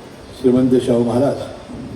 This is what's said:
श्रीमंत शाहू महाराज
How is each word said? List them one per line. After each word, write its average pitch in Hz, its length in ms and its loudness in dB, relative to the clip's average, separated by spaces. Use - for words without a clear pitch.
श्रीमंत 127 340 4
शाहू 120 180 2
महाराज 123 380 0